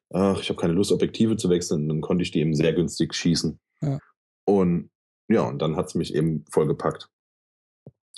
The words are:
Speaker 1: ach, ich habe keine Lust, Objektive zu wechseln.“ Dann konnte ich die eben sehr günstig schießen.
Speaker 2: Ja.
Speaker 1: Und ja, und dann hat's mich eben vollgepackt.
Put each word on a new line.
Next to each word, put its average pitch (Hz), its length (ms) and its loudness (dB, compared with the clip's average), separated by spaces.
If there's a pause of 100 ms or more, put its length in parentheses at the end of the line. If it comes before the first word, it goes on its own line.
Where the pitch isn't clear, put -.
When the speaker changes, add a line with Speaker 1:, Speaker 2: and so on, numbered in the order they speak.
(120)
Speaker 1:
ach, 95 280 2
ich - 80 -8
habe - 120 -4
keine 85 140 0
Lust, 95 180 2
Objektive 107 440 0
zu 92 140 0
wechseln.“ 85 380 0
Dann 78 120 -2
konnte 87 220 -2
ich - 80 -4
die - 100 0
eben 80 140 2
sehr 80 180 2
günstig 80 420 -2
schießen. 82 440 0 (240)
Speaker 2:
Ja. 139 160 -2 (460)
Speaker 1:
Und 90 460 2 (380)
ja, 107 140 4
und 67 180 -4
dann 80 160 0
hat's - 200 -4
mich 80 180 -4
eben 78 340 0
vollgepackt. - 640 -2 (1080)